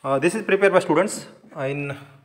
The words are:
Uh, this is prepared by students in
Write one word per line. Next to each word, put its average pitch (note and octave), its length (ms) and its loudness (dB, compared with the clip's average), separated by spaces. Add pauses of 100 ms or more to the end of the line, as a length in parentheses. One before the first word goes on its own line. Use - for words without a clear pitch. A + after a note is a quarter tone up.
Uh, C3+ 160 0
this F3 160 0
is A3 80 -4
prepared G3 320 2
by F#3 60 6
students F3 460 -2 (340)
in C#3 360 -6 (280)